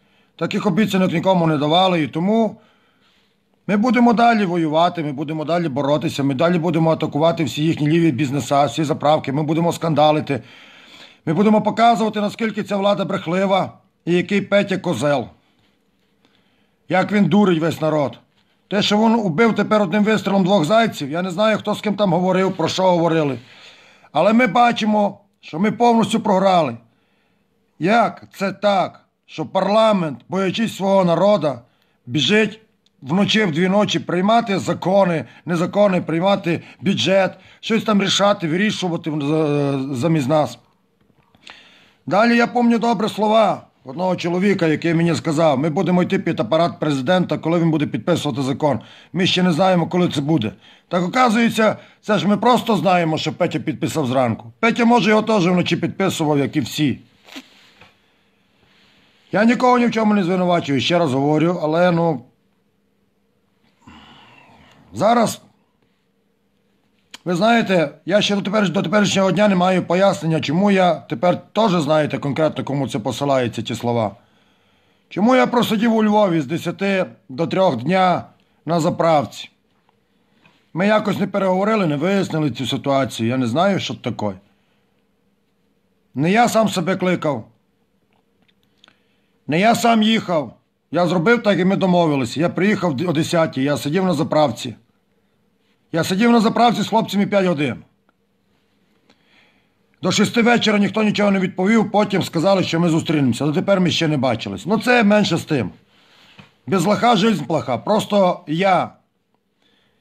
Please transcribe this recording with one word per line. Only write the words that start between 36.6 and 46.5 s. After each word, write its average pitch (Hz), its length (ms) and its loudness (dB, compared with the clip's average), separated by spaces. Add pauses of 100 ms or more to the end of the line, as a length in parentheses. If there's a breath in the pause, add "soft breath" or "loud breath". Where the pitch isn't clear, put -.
бюджет, 185 580 0 (220 soft breath)
щось - 240 -2
там 208 180 2
рішати, 196 460 0
вирішувати 170 720 -4
за-, 143 760 -2
замість 147 340 0
нас? 151 300 0 (1500 loud breath)
Далі 220 300 2
я 233 100 2
пам'ятаю 233 320 0
добре 220 300 -2
слова 208 580 0 (200)
одного 175 300 -4
чоловіка, 180 500 0
який 156 280 0
мені 165 200 2
сказав: 151 440 0
"Ми 156 120 -2
будемо 180 320 0
йти 180 160 -2
під 170 220 -4
апарат 160 400 -2